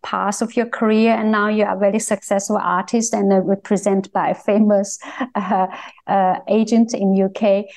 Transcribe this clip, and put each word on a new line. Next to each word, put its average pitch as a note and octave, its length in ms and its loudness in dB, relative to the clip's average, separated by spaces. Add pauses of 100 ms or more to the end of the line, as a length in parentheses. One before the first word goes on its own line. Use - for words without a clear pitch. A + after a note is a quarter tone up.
parts G3 400 -4
of A3+ 140 -6
your A#3 120 0
career, A3 460 2
and A3 180 0
now G#3 180 2
you G#3+ 160 2
are F#3+ 100 -2
a F#3+ 40 -4
very G3+ 200 2
successful G3+ 580 -2
artist F#3+ 560 -2
and, G3 180 2
uh, F#3+ 100 4
represented G3 720 -2
by D#3+ 160 0
a - 60 -2
famous, G#3 640 0 (200)
<laughs> B3+ 180 -8
uh, F#3+ 320 0 (400)
uh, F#3 400 2
agent A3+ 460 2
in G3 200 0
U F#3+ 220 2
K. G3+ 420 0